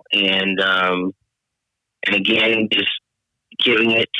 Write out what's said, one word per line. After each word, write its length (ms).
and, 480
um, 540
and 100
again, 580
just 160
giving 280
it 180